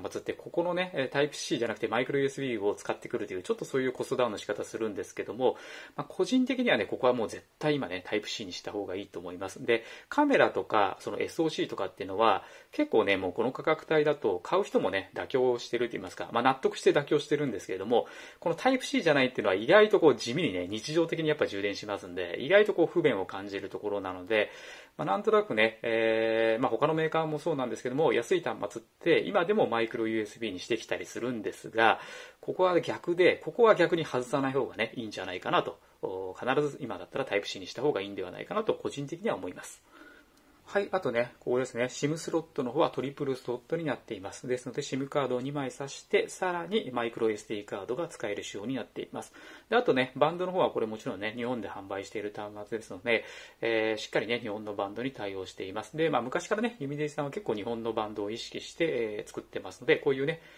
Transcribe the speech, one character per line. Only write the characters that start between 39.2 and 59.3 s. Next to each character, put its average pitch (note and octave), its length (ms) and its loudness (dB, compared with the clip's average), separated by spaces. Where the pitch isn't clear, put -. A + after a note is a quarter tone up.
に G#3+ 80 -2
は C#3+ 60 -2
思 F#2 140 -8
い F2+ 40 -12
ま - 100 -16
す。 - 180 -18
は - 120 0
い、 G3 120 -4
あ F#3+ 80 0
と C3+ 120 -2
ね、 A#2 280 0
こ - 120 -4
こ B2 80 4
で C3 60 0
す A#2+ 120 -10
ね。 B2 120 0
シ - 180 -4
ム D#3 100 0
ス - 140 -8
ロ E3 80 2
ッ - 20 -4
ト - 220 -6
の A#2+ 80 -4
方 C3+ 80 -2
は D3+ 100 4
ト - 100 -6
リ C3 120 -4
プ C#3 120 -8
ル C3+ 120 -2
ス - 120 -12
ロ B2 80 -4
ッ B2 40 -8
ト - 180 -6
に E3 80 -4
な C#3 80 -2
っ - 60 -8
て - 160 -10
い F#2+ 40 -12
ま F#2 140 -10
す。 - 140 -14
で B2 100 0
す - 80 -10
の B2 80 -10
で、 D3 80 -4
シ C#3+ 160 -6
ム C3+ 100 -4
カ C#3 180 0
ー - 20 -4
ド B2 100 0
を B2 40 -2
二 C#3 100 -6
枚 C#3+ 180 -4
挿 C#3 180 -10
し - 140 -14
て、 - 260 0
さ - 240 -4
ら E3+ 140 -4
に G#3 260 -2
マ A#2+ 140 -2
イ A#2 60 -2
ク - 80 -10
ロ A2 100 2
エ G#2 80 -2
ス - 100 -14
デ A2 80 -4
ィ G2+ 60 -4
ー G2+ 40 -12
カ A2 120 -8
ー F#2+ 80 -8
ド A#2+ 100 -4
が E3 120 -4
使 - 200 -8
え G#2 60 -2
る G2 100 -6
仕 - 140 -10
様 G2+ 80 -8
に C3 80 -4
な A#2+ 80 -4
っ - 60 -10
て - 160 -10
い - 80 -10
ま A#2+ 100 -10
す。 - 100 -16
で、 A3+ 60 2
あ B3 80 6
と D3+ 100 4
ね、 C3 220 2
バ C#3+ 160 4
ン F3 80 -6
ド F3+ 80 -2
の F3+ 40 -6
方 F3+ 60 -2
は C3 140 4
こ - 80 -2
れ A2+ 80 0
も A2 100 -8
ち - 80 -12
ろ A2 120 -6
ん - 20 -12
ね、 G#2+ 160 -4
日 A#2+ 100 -6
本 A#2+ 160 -4
で E2+ 80 -8
販 G2 180 -12
売 G2 160 -6
し F#2+ 60 -12
て - 80 -8
い G2+ 60 -6
る G#2 120 -6
端 G#2 140 -8
末 A2+ 120 -6
で G#2+ 40 -12
す - 60 -20
の F#2+ 100 -12
で、 A2+ 260 0
え A2 340 2
ー、 G#2+ 60 -8
し - 60 -8
っ - 20 -12
か D#3+ 100 2
り A2 80 -4
ね、 A#2+ 120 0
日 A2+ 100 -8
本 G#2 160 -6
の G#2 80 -6
バ G2+ 140 -2
ン G2+ 80 -10
ド A#2 80 -6
に C3+ 80 -4
対 G2+ 240 -8
応 F#2+ 100 -6
し - 80 -16
て G2+ 120 -8
い F#2 60 -10
ま G#2 120 -6
す。 - 120 -14
で、 D#3+ 140 2
ま C#3+ 80 2
あ、 A#2 60 2
昔 C3 240 -4
か G#3+ 80 0
ら A3 80 -2
ね、 A#3 160 -4
ユ C#3 80 -6
ミ D3 100 -6
デ D3+ 80 -2
イ D3 40 -2
さ D3+ 120 -6
ん C#3+ 40 0
は C#3+ 60 -6
結 G#3 140 -8
構 A2+ 80 -2
日 G#2+ 80 -4
本 A2+ 220 -6
の A2+ 100 -2
バ A2 140 -2
ン G#2 80 -10
ド G#2 80 -4
を G#2 80 -4
意 A#2 80 -6
識 - 200 -10
し - 140 -16
て、 E3+ 120 0
え - 40 -8
ー、 - 40 -14
作 - 140 -10